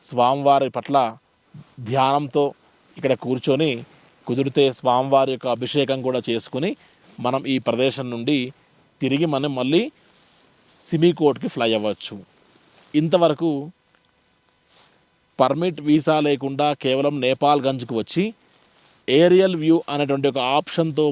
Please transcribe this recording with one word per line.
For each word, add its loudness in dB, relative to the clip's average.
స్వామివారి 2
పట్ల -2
ధ్యానంతో 2
ఇక్కడ 0
కూర్చొని, 0
కుదిరితే 2
స్వామివారి 2
యొక్క -8
అభిషేకం -2
కూడా -2
చేసుకుని, -4
మనం -2
ఈ 2
ప్రదేశం -2
నుండి -2
తిరిగి 0
మనం -2
మళ్ళీ 0
సిమికోట్కి 2
ఫ్లై 0
అవ్వచ్చు. -6
ఇంతవరకు 2
పర్మిట్, 0
వీసా 2
లేకుండా -2
కేవలం 0
నేపాల్గంజ్కు 0
వచ్చి, -4
ఏరియల్ 6
వ్యూ 4
అనేటువంటి -2
ఒక -4
ఆప్షన్తో -2